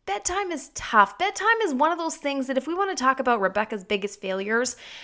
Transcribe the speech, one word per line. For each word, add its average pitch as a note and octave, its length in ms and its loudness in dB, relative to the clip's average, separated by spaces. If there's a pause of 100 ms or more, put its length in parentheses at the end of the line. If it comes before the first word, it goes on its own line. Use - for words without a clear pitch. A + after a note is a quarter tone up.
Bedtime G4 460 -4
is - 220 -2
tough. - 460 4
Bedtime G#4 420 2
is F#4 100 0
one C#4+ 200 2
of E4+ 80 -2
those E4 180 0
things C#4 300 -2
that C4 100 0
if B3+ 80 0
we D#4+ 80 -2
wanna F#4+ 220 -2
talk C4 240 0
about A#3+ 200 2
Rebecca's G3 440 -2
biggest G3+ 360 -4
failures, G3+ 560 0 (280)